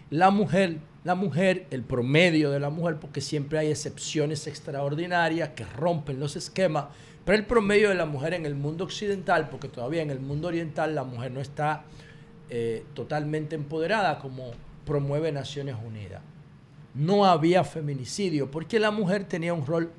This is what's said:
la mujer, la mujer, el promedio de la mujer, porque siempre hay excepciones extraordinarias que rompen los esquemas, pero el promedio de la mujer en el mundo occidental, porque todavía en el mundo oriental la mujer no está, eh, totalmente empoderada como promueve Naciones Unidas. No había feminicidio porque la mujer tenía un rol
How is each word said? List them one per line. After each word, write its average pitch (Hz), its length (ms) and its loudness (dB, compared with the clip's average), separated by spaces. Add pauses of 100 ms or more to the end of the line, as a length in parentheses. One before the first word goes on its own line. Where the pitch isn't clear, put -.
la 175 220 6
mujer, 185 480 4 (260)
la 180 100 2
mujer, 185 560 2
el 127 120 -4
promedio 147 680 4
de 139 100 0
la 143 100 -2
mujer, 165 280 -2
porque 147 220 -8
siempre 147 380 -2
hay 156 120 2
excepciones 147 760 -4
extraordinarias 160 1040 -2
que - 160 -12
rompen 147 520 -2
los 147 160 -4
esquemas, 156 520 0 (400)
pero 190 100 6
el 208 80 2
promedio 208 460 4
de 190 40 2
la 170 120 0
mujer 151 260 -2
en 170 140 -4
el 147 80 -4
mundo 151 300 -4
occidental, 190 680 0
porque 135 180 -10
todavía 135 320 -4
en 151 100 -2
el 131 100 -4
mundo 147 280 -4
oriental 165 460 -2
la 139 100 -2
mujer 123 260 -8
no 131 120 -6
está, 151 420 -4 (640)
eh, 117 460 -4
totalmente 151 600 -4
empoderada 160 640 0
como 127 340 -12 (320)
promueve 147 460 0
Naciones 139 460 -6 (100)
Unidas. 104 360 -12 (720)
No 185 300 4
había 170 400 6
feminicidio 147 840 -2
porque 160 280 -2
la 214 120 2
mujer 208 340 0
tenía 170 300 -2
un 156 100 -2
rol 165 340 0